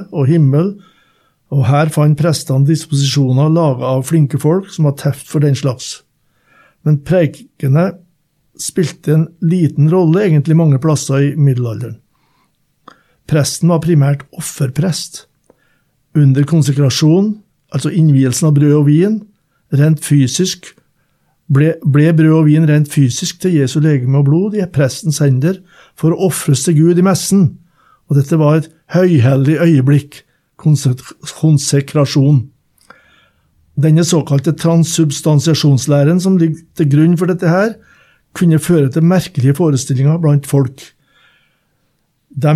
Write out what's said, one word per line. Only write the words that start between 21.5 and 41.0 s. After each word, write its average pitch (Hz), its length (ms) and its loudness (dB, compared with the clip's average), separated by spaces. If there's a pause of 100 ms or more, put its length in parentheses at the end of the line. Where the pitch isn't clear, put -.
ble, 151 200 2 (120)
ble 147 320 2
brød 156 180 4
og 160 140 4
vin 156 200 4
rent 151 220 2
fysisk 143 500 -2
til 185 180 0
Jesu 139 240 -2
legeme 139 380 0
og 139 60 2
blod 196 300 0
i 185 160 -4
prestens - 480 -2
hender 147 400 0 (360)
for 160 160 0
å 185 160 -2
ofres - 360 -2
til 165 120 0
Gud 170 240 2
i 185 40 2
messen. 190 420 0 (640)
Og 143 100 0
dette 147 220 -2
var 151 180 2
et 156 100 -10 (240)
høyhellig 139 680 2
øyeblikk, 143 600 0 (380)
konse-, 139 340 0 (460)
konsekrasjon. 143 1040 0 (1300)
Denne 156 320 2
såkalte 147 560 -2
transsubstansiasjonslæren 156 1600 0
som 190 160 0
ligger 165 240 0 (160)
til 147 140 0
grunn 160 260 2
for 180 140 -2
dette 175 180 -2
her, 202 300 -2 (540)
kunne 160 280 2
føre 151 280 0
til 165 160 0
merkelige 143 520 0
forestillinger 143 640 0
blant 147 280 0
folk. 139 300 -2 (1500)